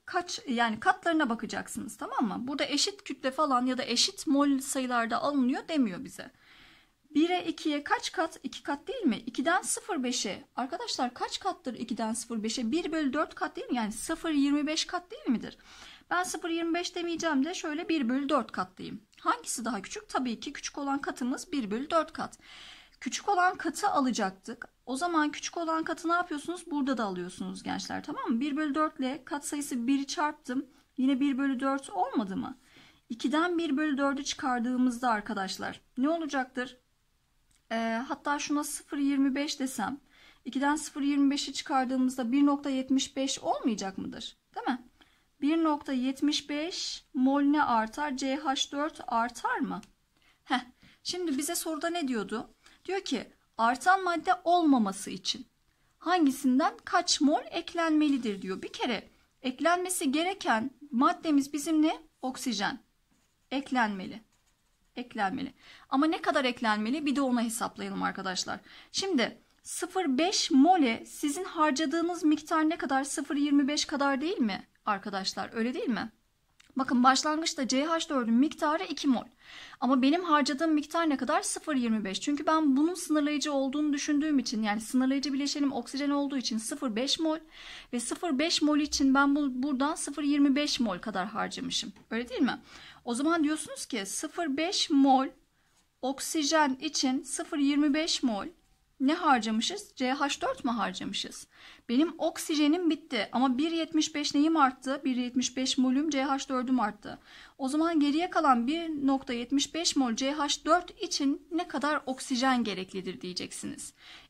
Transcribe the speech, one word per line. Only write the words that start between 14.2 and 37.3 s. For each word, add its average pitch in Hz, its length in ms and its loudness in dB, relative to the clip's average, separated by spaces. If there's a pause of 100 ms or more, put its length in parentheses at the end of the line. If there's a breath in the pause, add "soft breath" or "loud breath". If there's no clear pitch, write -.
yirmi 285 360 4
beş 311 180 0
kat 359 260 -6
değil 523 180 -10
midir? - 300 -2 (520 loud breath)
Ben - 120 2
sıfır 349 280 -4
yirmi 330 240 0
beş 349 200 -2
demeyeceğim 330 500 0
de 359 100 -4
şöyle 320 340 -6
bir 285 200 2
bölü 269 200 0
dört 262 240 0
kat - 260 -6
diyeyim. 170 240 -12 (180)
Hangisi 453 440 -4
daha 233 180 -4
küçük? - 260 -14
Tabii 247 320 -2
ki 294 120 -10
küçük - 260 -10
olan 277 220 -2
katımız 285 520 -6
bir 226 180 -2
bölü 247 200 -4
dört 320 220 0
kat. - 260 -8 (640 loud breath)
Küçük - 280 -6
olan 370 280 4
katı - 320 -2
alacaktık. 226 800 -2 (180)
O 262 100 -4
zaman 311 340 0
küçük - 260 -8
olan 320 280 -2
katı 320 240 -6
ne 339 40 2
yapıyorsunuz? 349 580 -4
Burada 277 280 0
da 233 60 0
alıyorsunuz 185 580 -6
gençler, 185 420 -6
tamam 415 260 -6
mı? 226 100 0
Bir 285 160 -2
bölü 302 180 -2
dört 311 260 -2
ile 262 240 -4
kat 294 220 -8
sayısı 285 400 -4
biri 277 200 2
çarptım. 277 600 -4 (300 soft breath)
Yine 262 240 2
bir 277 180 2
bölü 269 220 0
dört 269 300 -2
olmadı 359 460 -2
mı? - 220 -6 (500 soft breath)
İkiden 311 500 0
bir 302 180 0
bölü 302 220 0
dördü 277 260 0
çıkardığımızda 247 840 0
arkadaşlar 202 720 -4 (180)
ne 269 100 2
olacaktır? 277 680 -4 (960)